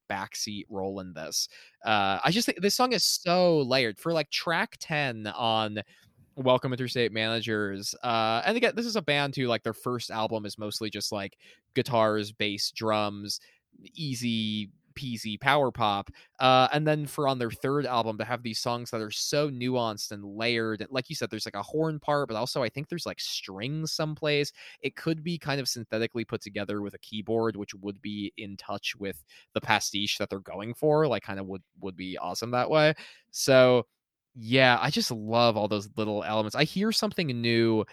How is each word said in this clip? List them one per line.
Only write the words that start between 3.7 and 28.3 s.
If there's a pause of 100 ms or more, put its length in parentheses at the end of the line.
For,
like,
track
ten
on (520)
Welcome
Interstate
Managers.
Uh,
and
again,
this
is
a
band
who,
like,
their
first
album
is
mostly
just,
like, (380)
guitars,
bass,
drums, (560)
easy (240)
peasy
power
pop. (280)
Uh,
and
then
for
on
their
third
album
to
have
these
songs
that
are
so
nuanced
and
layered.
Like
you
said,
there's,
like,
a
horn
part,
but
also
I
think
there's,
like,
strings
someplace. (280)
It
could
be
kind
of
synthetically
put
together
with
a
keyboard,
which
would
be